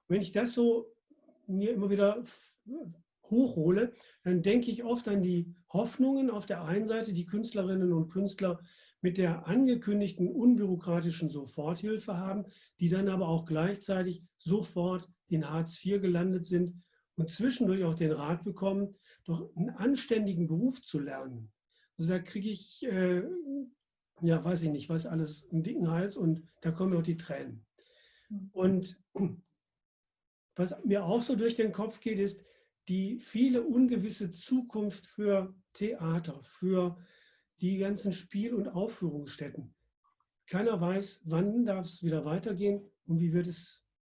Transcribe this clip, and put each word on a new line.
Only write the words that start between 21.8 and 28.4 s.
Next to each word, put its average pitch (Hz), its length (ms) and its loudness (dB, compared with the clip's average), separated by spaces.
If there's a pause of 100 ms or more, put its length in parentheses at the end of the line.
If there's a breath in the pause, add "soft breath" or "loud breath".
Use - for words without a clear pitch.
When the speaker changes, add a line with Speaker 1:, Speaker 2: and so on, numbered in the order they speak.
Speaker 1:
Also 170 140 -2
da 185 80 2
kriege 196 300 -6
ich, - 340 -10
äh, 185 400 2 (960)
ja, 165 240 2
weiß 170 200 0
ich 156 60 0
nicht, 147 200 -4
was 165 160 -2
alles, 160 440 -6
einen 160 140 0
dicken 214 260 -2
Hals 180 280 -2
und 160 260 0 (160 soft breath)
da 165 120 -2
kommen 190 200 0
mir 175 60 2
auch 165 60 2
die 165 120 0
Tränen. 139 500 -10 (600 soft breath)
Speaker 2:
Mhm. 196 240 -10